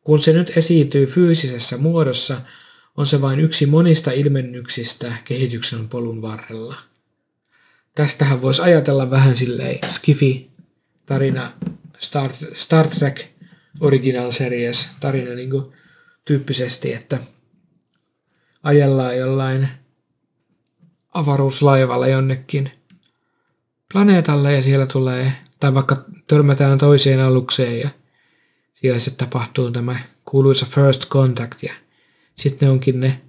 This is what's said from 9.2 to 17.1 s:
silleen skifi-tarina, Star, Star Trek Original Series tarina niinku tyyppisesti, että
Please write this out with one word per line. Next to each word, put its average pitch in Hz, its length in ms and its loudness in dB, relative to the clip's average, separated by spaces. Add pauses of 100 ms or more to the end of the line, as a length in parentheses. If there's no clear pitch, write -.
silleen 123 420 -4 (100)
skifi-tarina, - 1600 -4 (460)
Star, 135 320 -6 (240)
Star 160 340 2
Trek 143 360 -4 (560)
Original 127 520 0
Series 120 580 -4 (100)
tarina 131 340 -4
niinku 131 380 -6 (520)
tyyppisesti, 131 680 -4
että 123 260 -8 (1500)